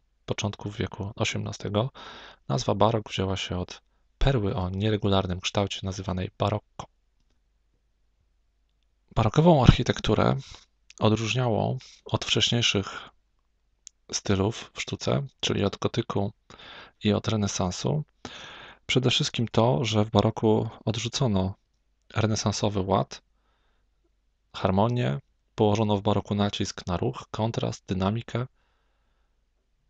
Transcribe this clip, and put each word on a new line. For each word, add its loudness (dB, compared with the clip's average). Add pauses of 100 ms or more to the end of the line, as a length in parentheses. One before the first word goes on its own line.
(260)
początków -6
wieku -6
osiemnastego. -2 (560)
Nazwa 0
barok 2
wzięła -2
się -4
od -8 (360)
perły 2
o -2
nieregularnym 0
kształcie -2
nazywanej -6
barokko. -4 (2250)
Barokową 6
architekturę 4 (640)
odróżniało 0 (280)
od -4
wcześniejszych 0 (1000)
stylów -2
w -8
sztuce, -4 (120)
czyli 0
od -2
gotyku -2 (720)
i 4
od 0
renesansu, -2 (840)
przede 2
wszystkim 0
to, 2
że 2
w -4
baroku 2 (160)
odrzucono 0 (640)
renesansowy 0
ład, 0 (1300)
harmonię, 2 (360)
położono 4
w -4
baroku 0
nacisk -2
na -2
ruch, -6
kontrast, -4
dynamikę. -2 (1400)